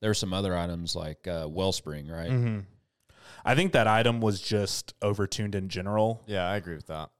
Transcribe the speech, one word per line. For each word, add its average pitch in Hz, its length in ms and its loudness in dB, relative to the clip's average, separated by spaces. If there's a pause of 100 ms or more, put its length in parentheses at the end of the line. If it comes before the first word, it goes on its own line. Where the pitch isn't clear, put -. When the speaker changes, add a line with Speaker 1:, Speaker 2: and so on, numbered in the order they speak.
Speaker 1:
There 107 100 0
were 104 40 4
some 95 180 -2
other 95 240 0
items 85 400 -4
like, 78 320 -10
uh, 82 220 -4
Wellspring, 78 580 -2
right? 82 220 -6
Speaker 2:
Mm-hmm. 117 300 0 (840)
I 127 100 4
think 175 180 4
that 113 140 6
item 117 360 4
was 104 180 2
just - 600 -2
overtuned 104 540 0
in 95 140 -2
general. 107 580 0
Speaker 3:
Yeah, 95 220 0
I 101 80 0
agree 85 200 -6
with 71 100 -14
that. 78 340 -10